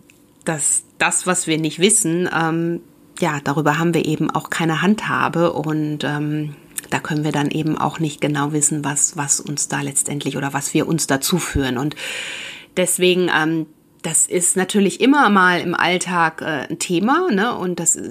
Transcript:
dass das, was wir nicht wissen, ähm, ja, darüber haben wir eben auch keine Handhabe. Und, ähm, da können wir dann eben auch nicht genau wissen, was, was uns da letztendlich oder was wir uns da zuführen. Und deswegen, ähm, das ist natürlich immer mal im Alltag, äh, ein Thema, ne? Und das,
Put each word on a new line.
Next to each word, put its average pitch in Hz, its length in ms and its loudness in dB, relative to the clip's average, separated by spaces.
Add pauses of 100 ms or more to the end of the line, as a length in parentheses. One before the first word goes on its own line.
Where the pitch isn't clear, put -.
(440)
dass 160 400 -2 (140)
das, 170 300 0
was 180 200 0
wir 156 120 2
nicht 156 200 -2
wissen, 175 540 4
ähm, 165 480 0 (380)
ja, 151 240 0
darüber 147 340 2
haben 170 160 2
wir 160 120 2
eben - 260 0
auch - 180 -4
keine 160 320 0
Handhabe. 165 720 2
Und, 151 500 -2
ähm, 151 520 -4 (340)
da 135 100 -2
können 151 240 -2
wir 151 80 0
dann 143 180 0
eben 156 280 -2
auch - 220 -2
nicht 156 220 -4
genau 147 320 0
wissen, 151 300 0
was, 143 340 -2
was 143 220 -2
uns - 280 -6
da 143 140 -2
letztendlich 139 560 -4
oder 139 160 -4
was 139 200 -4
wir 156 140 2
uns 160 200 0
da 139 120 2
zuführen. 139 580 -2
Und 139 180 -4 (800)
deswegen, 180 580 2
ähm, 156 320 0 (340)
das 160 260 0
ist - 280 0
natürlich 190 460 2
immer 269 280 6
mal 180 320 4
im 175 120 -2
Alltag, 170 680 0
äh, 151 280 -4
ein 165 100 -6
Thema, 262 520 2
ne? 208 240 2
Und 175 240 -4
das, 165 180 0 (140)